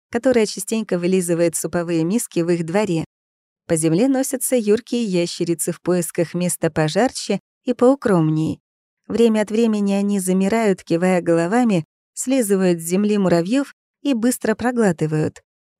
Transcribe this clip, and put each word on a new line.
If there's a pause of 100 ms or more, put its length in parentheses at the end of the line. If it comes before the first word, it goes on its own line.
(100)
которая
частенько
вылизывает
суповые
миски
в
их
дворе. (600)
По
земле
носятся
юркие
ящерицы
в
поисках
места
пожарче (240)
и
поукромнее. (480)
Время
от
времени
они
замирают,
кивая
головами, (300)
слизывают
с
земли
муравьёв (280)
и
быстро
проглатывают. (380)